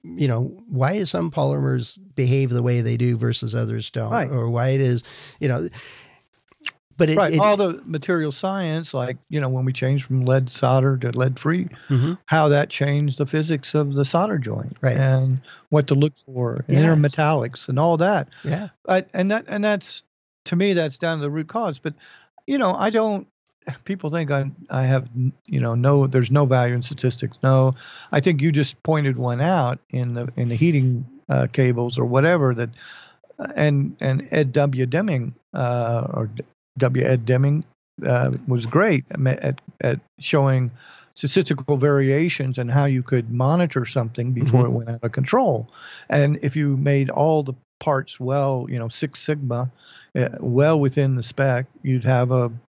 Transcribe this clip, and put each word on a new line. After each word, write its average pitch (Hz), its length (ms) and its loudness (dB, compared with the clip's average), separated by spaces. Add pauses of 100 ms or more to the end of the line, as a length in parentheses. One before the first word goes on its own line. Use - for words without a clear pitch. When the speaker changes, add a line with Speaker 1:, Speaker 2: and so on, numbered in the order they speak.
Speaker 1:
you 165 240 -4
know, 123 280 -2 (120)
why 139 300 -2
do 202 80 -2
some 170 260 -4
polymers 139 680 -2 (160)
behave 131 360 0
the 120 120 0
way 120 180 2
they 117 160 0
do 120 200 2
versus 117 400 -2
others 113 340 -4
don't, 113 220 -6
Speaker 2:
Right. 175 180 -2
Speaker 1:
or 120 200 -2
why 117 180 0
it 135 120 0
is, 123 220 0 (380)
you - 80 -2
know, 127 200 -2 (1300)
but 160 120 2
it, 160 80 2
Speaker 2:
Right. 185 160 2
Speaker 1:
it 160 80 4
Speaker 2:
All 208 160 4
the 190 300 -2
material 160 440 -2
science, 165 600 -6
like, 127 240 -4 (140)
you 151 100 -2
know, 135 80 -2
when 127 160 -2
we 131 80 0
changed 135 320 0
from 131 220 0
lead 131 240 2
solder 131 480 2
to 123 180 -2
lead 127 220 0
free, 175 260 0 (240)
Speaker 1:
Mm-hmm. 143 240 2 (140)
Speaker 2:
how 156 220 4
that 147 200 4
changed 143 480 0
the 139 100 0
physics 156 480 -2
of 143 200 0
the 139 100 2
solder 185 340 2
joint 123 440 -6
Speaker 1:
Right. 127 160 2
Speaker 2:
and 131 420 2 (300)
what 151 160 4
to 143 80 2
look 143 240 2
for, 123 500 -6
Speaker 1:
Yeah. 135 140 4
Speaker 2:
intermetallics 147 880 2
and 131 80 0
all 165 200 2
that. 175 300 0 (160)
Speaker 1:
Yeah. 160 240 -4 (180)
Speaker 2:
I, 190 280 0
and 190 160 0
that, 220 180 -4
and 208 160 -4
that's, - 380 -4 (440)
to 175 100 -2
me, 196 180 2
that's 156 240 -2
down 165 200 -2
to 147 40 -6
the 143 80 -4
root 156 180 -6
cause. 208 300 -4
But, 151 160 -8 (520)
you 277 120 -2
know, 190 160 0
I 214 160 -2
don't, 220 360 0 (580)
people 185 260 -6
think 156 200 -4
I, 139 200 -2 (180)
I 131 160 -2
have, 127 320 2
n-, 127 160 0 (140)
you 147 140 -2
know, 117 140 -2
no, 135 320 4
there's 127 240 2
no 147 140 4
value 123 300 2
in 123 80 -2
statistics. 123 600 -4
No, 131 340 4 (360)
I 147 80 2
think 147 220 2
you 160 100 2
just 143 300 -2
pointed 147 340 0
one 123 240 -2
out 151 380 0 (100)
in 123 240 -4
the, 120 240 -6
in 123 140 -2
the 117 60 -2
heating, 131 500 2 (240)
uh, 131 200 2
cables 120 460 0
or 127 80 0
whatever 135 520 2
that, 117 120 -4 (720)
uh, - 80 -8 (100)
and, 143 440 0
and 131 320 -2
Ed 143 200 0
W 139 320 0
Deming, 131 500 -2 (200)
uh, 120 580 -2
or 117 140 -4
D-, 110 160 -12 (360)
W 127 260 2
Ed 123 220 2
Deming, 139 380 2 (420)
uh, 127 240 2 (180)
was 120 160 0
great 147 460 2
at, 139 160 -2 (180)
at, 135 160 -4 (220)
at - 180 -2 (180)
showing 131 520 0 (440)
statistical 147 640 0
variations 139 840 2
and 120 120 -4
how 139 160 4
you 131 160 0
could 120 280 -2
monitor 135 540 0
something 120 480 -4
before 123 320 4
Speaker 1:
Mm-hmm. - 20 2
Speaker 2:
it 120 100 0
went 117 120 -6
out 117 160 -8
of 113 80 -2
control. 135 560 0 (400)
And 147 340 2
if 147 140 -2
you 143 220 0
made 139 320 2
all 156 320 2
the 135 100 -6 (280)
parts 139 380 -2
well, 135 520 -2
you 127 80 -4
know, 117 100 -6
Six - 320 -8
Sigma, 127 500 -4 (460)
uh, 127 120 0 (100)
well 143 420 2
within 135 360 0
the 120 60 -4
spec, 131 440 -2 (160)
you'd 127 220 -2
have 123 260 2
a 123 200 2 (220)